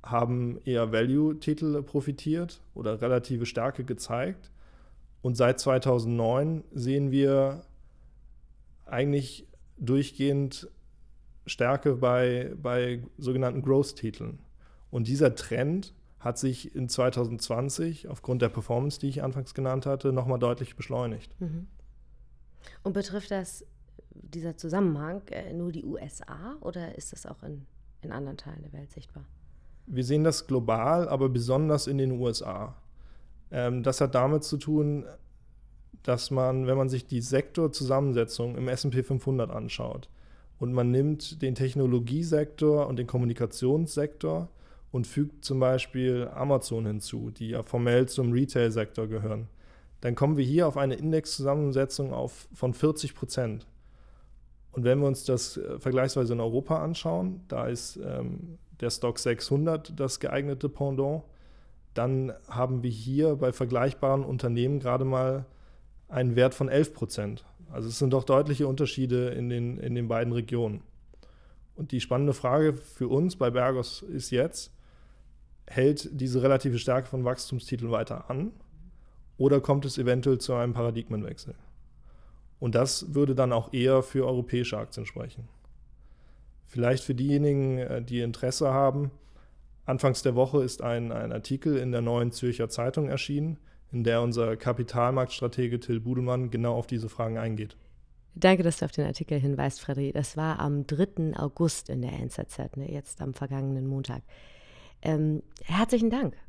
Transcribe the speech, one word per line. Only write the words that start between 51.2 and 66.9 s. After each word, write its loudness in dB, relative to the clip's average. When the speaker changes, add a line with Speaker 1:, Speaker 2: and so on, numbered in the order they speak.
Speaker 1:
auf, -6
von -2
vierzig 0
Prozent. -4
Und -4
wenn 6
wir 4
uns 0
das, 0
äh, -8
vergleichsweise 2
in 0
Europa 0
anschauen, -4
da -4
ist, -6
ähm, -6
der -2
Stock -2
sechshundert -2
das -2
geeignete -2
Pendant, -2
dann 0
haben 0
wir -2
hier 2
bei 2
vergleichbaren 2
Unternehmen 0
gerade 0
mal 0
einen 2
Wert 6
von 0
elf 4